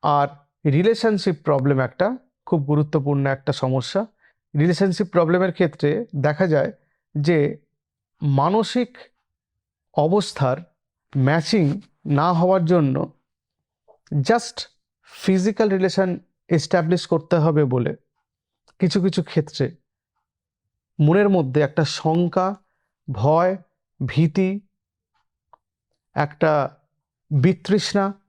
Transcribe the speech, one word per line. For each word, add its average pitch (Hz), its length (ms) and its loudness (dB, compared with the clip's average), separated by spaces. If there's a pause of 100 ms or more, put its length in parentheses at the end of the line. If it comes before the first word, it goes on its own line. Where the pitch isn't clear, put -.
আর 143 260 0 (380)
রিলেশনশিপ 196 760 0
প্রবলেম 139 360 0
একটা 185 380 -2 (280)
খুব 165 160 -2
গুরুত্বপূর্ণ 143 680 -2
একটা 139 260 -4
সমস্যা। 131 520 -4 (500)
রিলেশনশিপ 175 520 0
প্রবলেমের 175 460 0
ক্ষেত্রে 170 520 -2 (100)
দেখা 151 320 0
যায় 151 240 2 (440)
যে 151 420 0 (640)
মানসিক 180 760 0 (960)
অবস্থার 151 640 0 (600)
ম্যাচিং 156 640 0 (240)
না 147 280 0
হওয়ার 180 320 2
জন্য 151 460 0 (1000)
just 214 480 -2 (420)
ফিজিক্যাল 202 640 0
রিলেশন 185 500 0 (300)
এস্টাবলিশ 170 580 0
করতে 165 280 0
হবে 151 300 2
বলে 123 300 -2 (840)
কিছু 185 220 2
কিছু 175 220 0
ক্ষেত্রে - 520 -4 (1200)
মনের 180 300 4
মধ্যে 151 320 0
একটা 147 240 0
শঙ্কা, 175 680 -2 (560)
ভয়, 156 460 0 (480)
ভীতি, 185 540 0 (1600)
একটা 147 600 -2 (560)
বিতৃষ্ণা 190 840 0 (140)